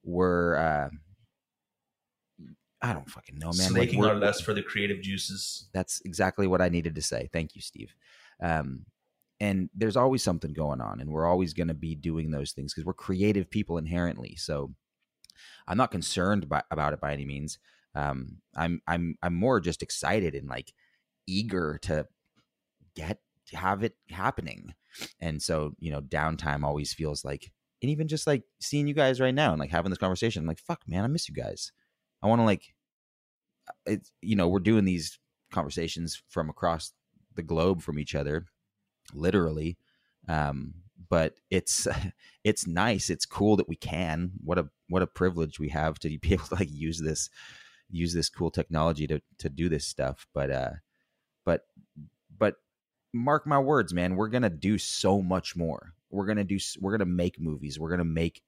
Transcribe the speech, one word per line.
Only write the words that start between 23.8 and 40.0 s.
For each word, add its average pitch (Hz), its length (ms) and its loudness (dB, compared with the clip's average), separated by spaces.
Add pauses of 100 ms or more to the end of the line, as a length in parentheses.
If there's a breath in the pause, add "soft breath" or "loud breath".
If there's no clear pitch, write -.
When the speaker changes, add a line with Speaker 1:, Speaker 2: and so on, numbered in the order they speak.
Speaker 1:
it - 120 -4 (140)
happening. 82 640 -6 (440 loud breath)
And 78 240 -2
so, 76 360 -2
you 80 120 -6
know, 71 120 -4
downtime 76 600 -2
always 73 300 -2
feels 76 320 -4
like, 69 260 -8 (320)
and 127 80 0
even 156 160 0
just, 151 200 -2
like, 143 180 4 (160)
seeing 147 260 0
you 147 80 0
guys 135 260 4
right 131 140 4
now 143 180 4
and, 76 80 0
like, 71 100 -4
having 85 200 2
this 90 80 -2
conversation, 92 440 0
I'm 80 40 -2
like, 80 120 -2
"Fuck, - 280 -8
man, 92 180 0
I - 40 0
miss 151 200 -2
you 73 60 -14
guys." - 380 -6 (500)
I 101 60 4
wanna, 117 160 6
like, 104 300 2 (1120)
it's, - 260 -4 (120)
you 104 140 2
know, 87 120 6
we're 92 120 4
doing 104 240 6
these 87 340 0 (340)
conversations 82 760 -4
from 80 200 -2
across 82 440 -2 (420)
the 87 80 -6
globe 82 400 2
from 76 160 -6
each 73 160 -6
other, 76 320 -2 (680)
literally. 82 640 2 (500)